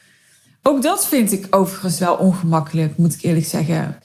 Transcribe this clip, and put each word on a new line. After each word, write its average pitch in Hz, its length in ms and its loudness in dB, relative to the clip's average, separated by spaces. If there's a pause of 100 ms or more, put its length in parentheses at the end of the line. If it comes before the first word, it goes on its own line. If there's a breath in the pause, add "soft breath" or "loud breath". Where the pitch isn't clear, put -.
(600 soft breath)
ook 277 200 2
dat 311 260 0
vind 226 240 2
ik 190 180 -4
overigens 185 500 0
wel 175 160 0
ongemakkelijk, 160 840 0
moet 170 160 2
ik - 80 -14
eerlijk 165 240 0
zeggen. 160 600 -4